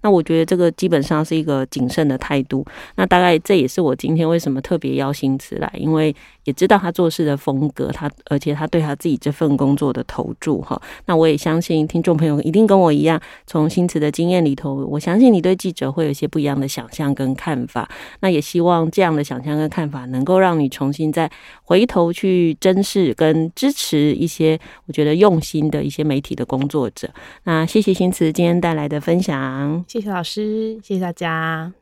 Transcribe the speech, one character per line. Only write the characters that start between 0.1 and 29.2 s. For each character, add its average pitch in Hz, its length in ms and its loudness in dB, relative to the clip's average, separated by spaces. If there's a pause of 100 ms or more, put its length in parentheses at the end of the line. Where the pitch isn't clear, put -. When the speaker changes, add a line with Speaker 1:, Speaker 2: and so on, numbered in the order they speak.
Speaker 1:
觉 165 160 2
得 165 60 2
这 185 120 0
个 175 140 4
基 180 180 -2
本 151 140 2
上 156 200 0
是 160 120 -2
一 156 80 0
个 139 240 -2
谨 131 200 -4
慎 147 200 0
的 131 100 0
态 139 260 -2
度。 139 220 -4 (300)
那 190 100 0
大 180 140 4
概 175 200 4
这 196 160 2
也 135 120 4
是 - 120 -4
我 143 160 2
今 151 200 -2
天 160 120 2
为 165 120 2
什 139 120 -4
么 131 100 -2
特 170 160 -2
别 135 180 -4
邀 139 180 -2
新 135 240 -2
慈 - 200 -10
来， - 200 -6
因 156 160 -2
为 156 220 0 (300)
也 139 80 -4
知 190 140 0
道 208 100 6
他 185 140 -2
做 170 160 0
事 160 160 -2
的 143 140 0
风 143 380 -2
格， 135 160 -4
他， 147 180 -6 (160)
而 143 140 -2
且 147 160 -2
他 151 100 -4
对 165 160 0
他 147 140 -4
自 170 120 -6
己 147 80 2
这 147 160 -4
份 143 240 0
工 139 220 2
作 135 160 -2
的 127 120 -4
投 - 340 -8
注 135 220 -2
哈。 - 200 -8 (240)
那 175 100 0
我 160 120 6
也 147 100 2
相 165 240 0
信 156 260 0
听 165 140 -2
众 165 160 2
朋 160 100 2
友 147 140 0
一 160 100 -2
定 214 140 6
跟 202 120 6
我 175 140 6
一 147 120 2
样， 160 180 2 (240)
从 156 240 0
新 175 180 0
慈 170 120 -4
的 147 100 0
经 170 200 -2
验 180 140 2
里 139 120 0
头， 139 320 -6
我 147 120 -4
相 180 200 0
信 254 120 8
你 190 80 4
对 185 160 2
记 185 160 -6
者 135 200 -6
会 160 140 -2
有 147 40 -2
一 143 40 -2
些 143 140 -4
不 156 120 -2
一 143 40 0
样 143 160 0
的 135 80 -2
想 117 240 -10
象 139 220 -2
跟 131 220 -2
看 127 320 -4
法。 120 200 -8 (340)
那 190 80 0
也 156 120 2
希 170 200 -2
望 165 280 4
这 185 140 2
样 160 120 2
的 147 80 0
想 127 200 -6
象 151 120 -4
跟 156 140 -2
看 160 180 -4
法 135 180 -10
能 131 200 -2
够 185 140 4
让 175 200 4
你 143 80 2
重 135 240 -4
新 151 220 -2
再 160 160 0 (340)
回 196 220 4
头 170 260 0
去 175 440 0
珍 185 260 2
视 180 320 0
跟 160 400 2
支 277 180 0
持 147 440 0
一 - 100 0
些 160 340 0 (280)
我 156 60 -12
觉 151 100 0
得 151 100 2
用 180 260 4
心 151 300 -2
的 147 140 -4
一 143 60 -4
些 151 140 -6
媒 143 160 0
体 143 140 -8
的 127 100 -6
工 135 240 -2
作 135 220 -2
者。 - 180 -12 (360)
那 160 220 0
谢 214 140 2
谢 202 140 2
新 180 180 2
慈 160 200 0
今 175 120 0
天 170 160 4
带 170 140 0
来 147 160 -4
的 147 100 -4
分 170 220 2